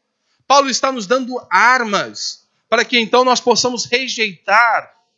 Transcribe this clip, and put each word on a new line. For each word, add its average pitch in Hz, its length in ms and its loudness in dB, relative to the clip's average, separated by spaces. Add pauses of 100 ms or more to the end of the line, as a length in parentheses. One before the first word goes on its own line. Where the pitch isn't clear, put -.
(480)
Paulo 277 220 4
está 269 240 -4
nos 233 120 -8
dando 247 460 -4
armas 202 960 0 (220)
para 226 160 0
que 240 120 0
então 240 280 2
nós 247 160 0
possamos 247 420 0
rejeitar 220 1120 -2 (220)